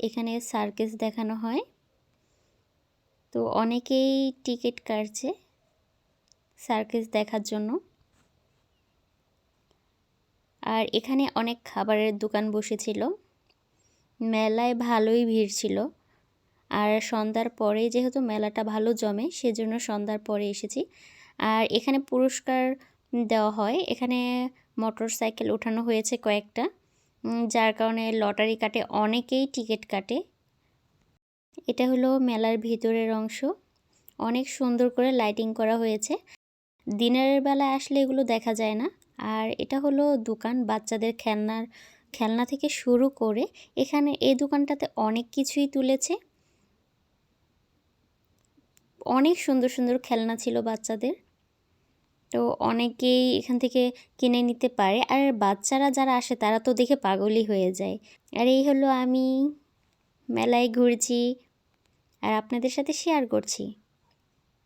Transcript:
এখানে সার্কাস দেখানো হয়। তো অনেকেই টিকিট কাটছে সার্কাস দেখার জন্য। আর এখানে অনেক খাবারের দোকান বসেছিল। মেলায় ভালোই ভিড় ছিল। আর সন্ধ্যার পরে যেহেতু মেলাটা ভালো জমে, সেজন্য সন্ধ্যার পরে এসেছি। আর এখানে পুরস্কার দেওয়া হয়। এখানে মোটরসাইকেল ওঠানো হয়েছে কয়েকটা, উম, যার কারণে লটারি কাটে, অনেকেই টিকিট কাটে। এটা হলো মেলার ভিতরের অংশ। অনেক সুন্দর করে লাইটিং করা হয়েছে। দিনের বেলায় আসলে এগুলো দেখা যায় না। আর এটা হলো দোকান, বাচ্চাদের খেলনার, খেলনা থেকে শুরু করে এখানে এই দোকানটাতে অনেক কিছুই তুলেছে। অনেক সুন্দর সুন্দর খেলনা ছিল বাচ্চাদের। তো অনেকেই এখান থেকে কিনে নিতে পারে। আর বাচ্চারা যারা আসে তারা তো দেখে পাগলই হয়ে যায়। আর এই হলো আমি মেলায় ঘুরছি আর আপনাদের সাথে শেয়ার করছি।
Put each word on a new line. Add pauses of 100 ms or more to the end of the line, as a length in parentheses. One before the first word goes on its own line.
এখানে (120)
সার্কাস
দেখানো
হয়। (1700)
তো (140)
অনেকেই (300)
টিকিট
কাটছে (1300)
সার্কাস
দেখার
জন্য। (3000)
আর
এখানে (100)
অনেক
খাবারের
দোকান
বসেছিল। (1160)
মেলায়
ভালোই
ভিড়
ছিল। (920)
আর (120)
সন্ধ্যার
পরে
যেহেতু
মেলাটা
ভালো
জমে,
সেজন্য
সন্ধ্যার
পরে
এসেছি। (580)
আর
এখানে (100)
পুরস্কার (680)
দেওয়া
হয়। (100)
এখানে (600)
মোটরসাইকেল
ওঠানো
হয়েছে
কয়েকটা, (600)
উম,
যার
কারণে
লটারি
কাটে, (220)
অনেকেই
টিকিট
কাটে। (1500)
এটা
হলো (120)
মেলার
ভিতরের
অংশ। (800)
অনেক
সুন্দর
করে
লাইটিং
করা
হয়েছে। (720)
দিনের (100)
বেলায়
আসলে
এগুলো
দেখা
যায়
না। (480)
আর (120)
এটা
হলো (240)
দোকান,
বাচ্চাদের (100)
খেলনার, (500)
খেলনা
থেকে
শুরু (140)
করে (320)
এখানে (100)
এই
দোকানটাতে (100)
অনেক
কিছুই
তুলেছে। (3000)
অনেক
সুন্দর
সুন্দর (100)
খেলনা
ছিল
বাচ্চাদের। (1160)
তো (200)
অনেকেই (140)
এখান
থেকে (340)
কিনে
নিতে (100)
পারে। (100)
আর (200)
বাচ্চারা
যারা
আসে
তারা
তো
দেখে
পাগলই
হয়ে
যায়। (360)
আর
এই
হলো (160)
আমি (1000)
মেলায়
ঘুরছি (1000)
আর
আপনাদের
সাথে
শেয়ার
করছি। (1000)